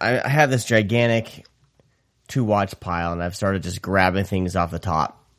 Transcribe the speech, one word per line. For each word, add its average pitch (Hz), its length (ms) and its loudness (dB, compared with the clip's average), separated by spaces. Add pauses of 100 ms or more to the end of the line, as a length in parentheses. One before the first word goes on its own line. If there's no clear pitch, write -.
I, 117 200 0
I - 80 -4
have 147 220 4
this 123 140 0
gigantic 113 840 0 (840)
to 131 160 0
watch 101 340 0
pile, 85 340 -4
and 85 100 -4
I've 87 120 -4
started 98 300 -2
just 90 180 -8
grabbing 95 420 2
things 92 300 -2
off 87 160 0
the 82 80 -8
top. - 460 -2 (140)